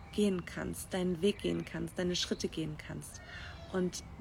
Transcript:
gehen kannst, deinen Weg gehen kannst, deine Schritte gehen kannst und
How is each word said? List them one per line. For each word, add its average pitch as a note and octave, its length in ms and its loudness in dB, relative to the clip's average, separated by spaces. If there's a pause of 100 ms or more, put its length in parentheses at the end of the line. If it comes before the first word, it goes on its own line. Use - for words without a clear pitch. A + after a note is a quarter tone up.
(140)
gehen G3 320 4
kannst, - 480 -4
deinen F3+ 280 2
Weg G3+ 180 4
gehen E3+ 260 2
kannst, E3 320 -4
deine F3+ 180 2
Schritte - 320 0
gehen D3+ 300 -2
kannst - 440 -8 (500)
und F3+ 320 2 (180)